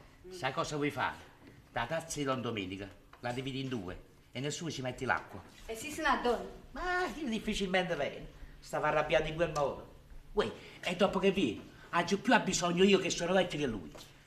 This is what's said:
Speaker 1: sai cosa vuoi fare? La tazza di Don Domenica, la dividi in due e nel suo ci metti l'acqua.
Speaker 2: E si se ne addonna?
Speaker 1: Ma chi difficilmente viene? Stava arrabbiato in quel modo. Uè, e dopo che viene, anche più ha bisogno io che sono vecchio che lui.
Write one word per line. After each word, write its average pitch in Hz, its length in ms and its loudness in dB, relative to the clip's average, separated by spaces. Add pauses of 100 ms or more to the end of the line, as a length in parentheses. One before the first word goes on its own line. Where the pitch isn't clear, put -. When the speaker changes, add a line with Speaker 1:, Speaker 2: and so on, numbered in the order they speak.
(300)
Speaker 1:
sai 131 220 -4
cosa 151 240 -2
vuoi 147 160 0
fare? 98 240 -2 (560)
La 120 140 -2
tazza - 340 -4
di 143 40 -2
Don 131 160 0
Domenica, 98 480 -6 (300)
la 120 140 -4
dividi 131 300 -6
in 135 60 -4
due 92 320 -6 (300)
e - 80 -12
nel 143 140 -4
suo 160 180 -6
ci 135 100 -6
metti 127 240 -6
l'acqua. 95 380 -2 (240)
Speaker 2:
E 220 80 -8
si 294 160 -8
se 311 120 -6
ne 302 60 2
addonna? 226 400 2 (220)
Speaker 1:
Ma 359 420 -2
chi 302 160 -8
difficilmente 190 680 0
viene? 131 300 -4 (340)
Stava 151 260 -2
arrabbiato 151 400 4
in 156 80 -4
quel 165 160 2
modo. 147 400 -2 (440)
Uè, 202 160 2 (300)
e 180 140 -4
dopo 190 240 4
che 190 140 4
viene, 131 360 0 (220)
anche 175 260 2
più 240 160 4
ha 220 60 10
bisogno 175 460 2
io 196 160 10
che 165 100 0
sono 175 220 0
vecchio 175 260 4
che 147 80 0
lui. - 260 -4 (340)